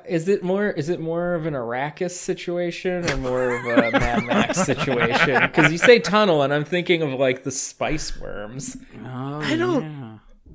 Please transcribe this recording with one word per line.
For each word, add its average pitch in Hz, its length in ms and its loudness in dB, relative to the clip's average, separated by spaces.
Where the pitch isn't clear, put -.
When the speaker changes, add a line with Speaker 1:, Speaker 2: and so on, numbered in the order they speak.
Speaker 1:
is 165 220 -2
it 196 140 2
more, 196 280 0
is 151 180 -4
it 165 120 -2
more 170 340 -2
of 160 120 -4
an 156 80 -2
Arrakis 135 580 -4
situation 175 1000 -4
or 139 60 -2
more 127 400 0
of 123 80 -8
a 269 40 2
Mad 120 280 0
Max - 360 0
Speaker 2:
<laughs> - 20 0
Speaker 1:
situation? 139 880 2
'Cause 160 200 4
you 170 60 -2
say 240 200 8
tunnel, 185 440 4
and 139 100 2
I'm 147 120 2
thinking 170 380 0
of, 131 160 -2
like, 127 260 2
the 139 60 -4
spice - 680 -4
worms. 104 560 -10
Speaker 3:
Oh, 135 380 -8
Speaker 2:
I 277 140 -2
don't 330 260 0
Speaker 3:
yeah. 156 360 -12